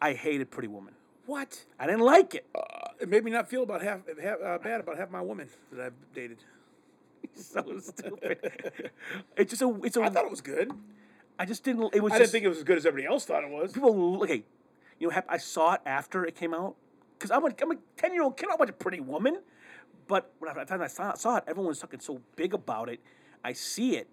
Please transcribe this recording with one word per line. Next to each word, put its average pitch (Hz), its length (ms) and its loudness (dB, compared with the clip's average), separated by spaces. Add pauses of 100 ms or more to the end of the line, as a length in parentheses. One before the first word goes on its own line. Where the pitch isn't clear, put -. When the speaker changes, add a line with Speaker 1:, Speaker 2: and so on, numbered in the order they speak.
Speaker 1:
I 147 140 2
hated 139 360 -2
Pretty 123 180 -8
Woman. 101 260 -14 (320)
Speaker 2:
What? 277 380 -10 (140)
Speaker 1:
I 131 80 -4
didn't 208 140 2
like 277 340 10
it. - 200 -10
Speaker 2:
Uh, 50 60 -4 (400)
it 185 80 -4
made 208 160 6
me 226 60 -4
not 226 180 -2
feel 254 140 -2
about 208 200 -2
half, 196 180 -4 (200)
half, 196 220 -4
uh, 175 160 -4
bad 214 220 -6
about 160 160 -10
half 180 140 -6
my 180 100 -8
women 180 280 -8 (240)
that 127 140 -10
I've 123 280 -16
dated. 120 280 -12
Speaker 1:
<laughs> - 60 -20 (840)
So - 280 -8 (180)
stupid. - 1080 -8 (460)
It's 202 140 4
just 233 120 -2
a, 233 220 2
it's 233 120 -2
a 233 60 4
Speaker 2:
I - 60 4
thought 196 160 2
it - 60 -4
was - 100 -10
good. 175 320 -2 (680)
Speaker 1:
I 185 80 -2
just 214 160 -6
didn't, 233 320 0
it 208 80 6
was 214 100 2
Speaker 2:
I 220 60 6
Speaker 1:
just 233 140 10
Speaker 2:
didn't - 0 -
think 226 140 2
it - 20 6
was 165 100 2
as 151 60 -10
good 165 140 6
as 151 80 -2
everybody 139 260 2
else 269 120 0
thought 151 200 0
it 143 60 -8
was. 156 220 -2
Speaker 1:
People, 196 520 4
okay, 143 180 0 (560)
you 165 80 -2
know, 170 80 0
hap-, 185 140 -2
I 175 80 -2
saw 170 380 2
it - 120 -4
after 139 380 -2
it 165 100 -6
came 165 180 -4
out. 175 220 -4 (460)
'Cause 196 100 -8
I'm 269 140 4
a, 285 60 2 (120)
I'm 320 100 0
a 294 40 0 (200)
ten-year-old 339 400 0
kid, 339 100 -6
I - 40 -4
don't 330 100 0
watch 240 100 0
a - 20 -16
Pretty - 260 -6
Woman. 160 400 0 (680)
But 240 320 0
when 160 100 -8
I, 143 40 -10
by 143 100 -8
the - 40 -12
time 185 140 -2
I 143 60 -2
saw, 190 260 -4
saw 233 220 0
it, - 100 0
everyone 175 220 -2
was 151 100 -4
talking - 220 -14
so 135 200 -10 (140)
big 185 200 -2
about 117 340 -4
it. 120 100 -10 (460)
I 123 80 -6
see 214 440 0
it. 107 160 -8